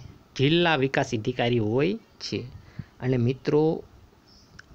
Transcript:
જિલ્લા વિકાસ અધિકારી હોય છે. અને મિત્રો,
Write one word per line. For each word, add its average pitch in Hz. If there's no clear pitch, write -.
જિલ્લા 160
વિકાસ 135
અધિકારી 120
હોય 127
છે. -
અને 127
મિત્રો, 147